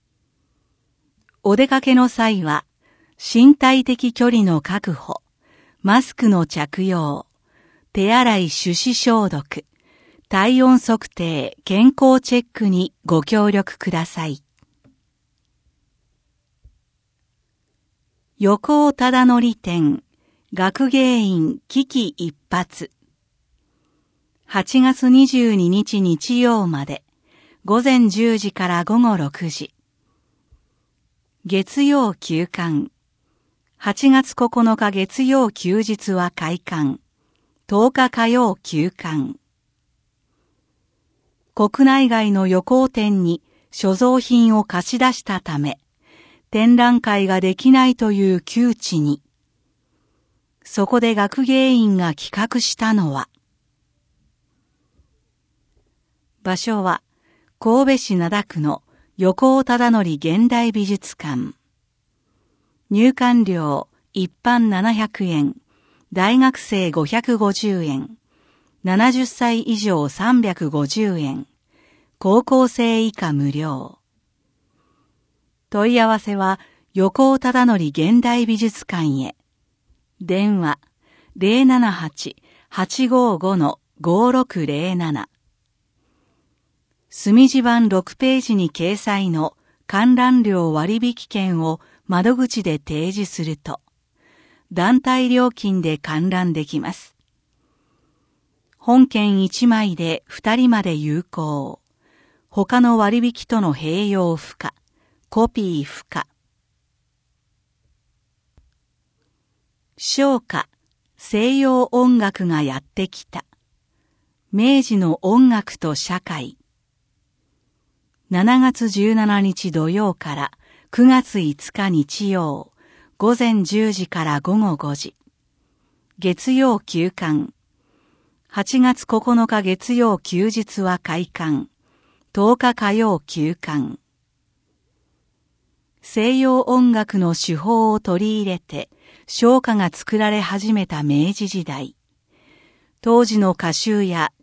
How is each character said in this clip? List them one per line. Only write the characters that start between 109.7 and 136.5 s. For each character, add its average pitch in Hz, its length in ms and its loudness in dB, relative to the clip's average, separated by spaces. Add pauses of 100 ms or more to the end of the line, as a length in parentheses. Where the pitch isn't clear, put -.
唱 277 380 0
歌、 - 320 -8 (480)
西 240 420 -2
洋 262 360 2
音 247 240 4
楽 196 300 -2
が 156 140 0
や 135 160 -4
っ 139 60 -12
て 190 240 -8
き - 160 -18
た。 - 220 -16 (1080)
明 254 320 2
治 220 140 0
の 170 240 0
音 240 260 4
楽 220 320 -2
と 151 160 -4
社 180 240 -8
会。 143 380 -12 (1700)
七 214 300 2
月 254 300 0
十 202 260 0
七 208 260 0
日 190 300 -4
土 160 180 -2
曜 196 240 -2
か 147 220 -10
ら 143 160 -8 (440)
九 247 120 6
月 254 320 4
五 147 320 -4
日 196 180 -4
日 170 400 -2
曜、 165 420 -4 (460)
午 233 180 2
前 226 280 0
十 214 280 0
時 185 140 -6
か 160 200 -8
ら 147 160 -2
午 185 160 0
後 196 180 0
五 143 180 -8
時。 - 220 -12 (1040)
月 180 320 -2
曜 254 280 2
休 175 300 -4
館。 156 420 -4 (960)
八 208 320 -4
月 254 280 2
九 220 120 0 (280)
日 214 160 -2
月 185 320 -4
曜 226 240 2
休 190 320 -2
日 208 320 -6
は 180 180 -2
開 170 240 -6
館。 156 400 -6 (640)
十 214 260 2
日 240 180 0
火 202 180 -2
曜 214 280 0
休 160 340 -6
館。 - 420 -6 (2000)
西 240 340 -2
洋 262 240 2